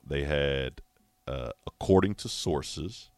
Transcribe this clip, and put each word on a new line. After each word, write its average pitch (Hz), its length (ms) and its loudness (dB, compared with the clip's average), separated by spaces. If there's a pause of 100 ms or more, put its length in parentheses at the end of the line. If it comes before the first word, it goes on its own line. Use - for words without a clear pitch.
they 71 180 -2
had, 69 580 -2 (440)
uh, 64 240 -6 (160)
According 95 500 4
to - 120 -10
Sources. - 880 -6